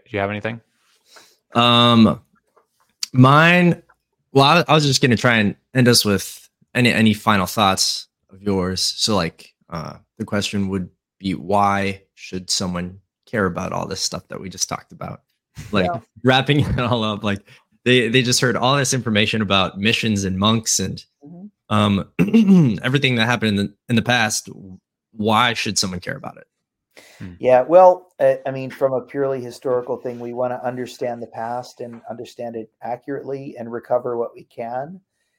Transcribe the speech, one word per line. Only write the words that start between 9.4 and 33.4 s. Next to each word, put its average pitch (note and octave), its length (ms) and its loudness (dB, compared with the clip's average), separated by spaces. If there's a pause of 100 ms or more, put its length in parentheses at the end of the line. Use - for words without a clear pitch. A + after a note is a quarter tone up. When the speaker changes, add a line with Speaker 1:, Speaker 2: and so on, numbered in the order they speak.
Speaker 2:
uh, D#2 260 -12 (240)
the A2 60 -8
question G2+ 440 -4
would F#2+ 200 -6 (300)
be, F#2+ 160 -6
why G2 680 -2 (120)
should - 360 -12
someone F2+ 500 -6 (260)
care G#2 200 -2
about F2+ 260 -6
all F2+ 140 -6
this F#2+ 140 -10
stuff - 280 -8
that - 120 -14
we F#2+ 80 -14
just F#2 200 -6
talked - 240 -12
about? - 300 -14 (500)
Like, F#2+ 140 0
Speaker 3:
Yeah. F2 140 -6 (220)
Speaker 2:
wrapping C3+ 380 2
<laughs> - 80 0
it - 120 -2
all A#2+ 240 -2
up, G#2+ 200 -6
like, G2+ 160 -2 (440)
they, B2 240 4
they C3 140 2
just A#2+ 180 0
heard A#2+ 160 0
all C3 200 2
this C3+ 160 -2
information A2 500 0
about F#2+ 360 0
missions G#2 460 0
and F#2 140 -4
monks A2 400 0
and, F#2 260 -8 (200)
Speaker 3:
Mm-hmm. F3 220 -20 (280)
Speaker 2:
um, D#3+ 1040 4
<clears throat> - 40 -12
everything B2+ 340 0
that A2+ 100 2
happened A2 320 0
in G2+ 80 -2
the, - 80 -14 (160)
in A#2+ 60 2
the A2 60 2
past. A#2 460 -2 (640)
Why A2 420 2
should - 240 -6
someone F2+ 220 -6
care - 160 -10
about - 220 -14
it? - 80 -20 (720)
Speaker 1:
Hmm. F#2 200 -16
Speaker 3:
Yeah, B2+ 240 4
well, F3+ 560 6
uh, C3+ 180 4 (100)
I C3+ 60 -4
mean, C3 180 -8
from C3+ 240 0
a B2 80 -2
purely C3+ 400 -4
historical B2 560 -4
thing, A#2+ 200 -10
we A#2+ 140 -12
wanna B2 320 -4
understand B2 580 -8
the A2 60 -10
past A#2+ 520 -10
and A#2 280 -14
understand A#2 480 -12
it A2+ 140 -12 (120)
accurately C3+ 760 -10